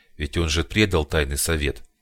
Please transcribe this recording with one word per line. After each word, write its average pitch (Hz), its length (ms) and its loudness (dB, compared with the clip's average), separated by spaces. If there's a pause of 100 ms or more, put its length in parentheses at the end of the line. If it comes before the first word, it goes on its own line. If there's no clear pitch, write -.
(160)
Ведь 76 200 -6
он 85 120 0
же 82 140 0
предал 92 420 2
Тайный 73 320 -2
Совет. 73 460 -2 (200)